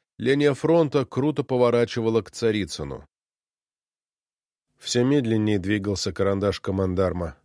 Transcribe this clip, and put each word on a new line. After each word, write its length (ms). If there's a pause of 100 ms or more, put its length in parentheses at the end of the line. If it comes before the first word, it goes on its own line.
(180)
линия 340
фронта 540
круто 360
поворачивала 800
к 100
Царицыну. 760 (1700)
Всё 260
медленнее 540
двигался 540
карандаш 480
командарма. 840